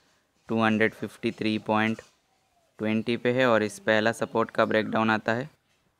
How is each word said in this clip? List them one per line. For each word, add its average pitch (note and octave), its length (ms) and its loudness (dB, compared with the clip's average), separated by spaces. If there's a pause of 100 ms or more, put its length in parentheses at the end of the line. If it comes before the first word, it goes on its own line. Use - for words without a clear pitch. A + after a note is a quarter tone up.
(480)
टू A2+ 140 0
हंड्रेड A2 320 2
फिफ्टी - 380 -6
थ्री G#2+ 280 -2
पॉइंट A2 420 -2 (760)
ट्वेंटी A2 380 -2
पे B2 160 0
है C3 140 2
और A2 160 4
इस G#2 180 -6
पहला A2 340 2
support A2+ 360 -2
का A2+ 140 0
breakdown A2 460 0
आता A2 240 0
है। C3+ 140 -6 (520)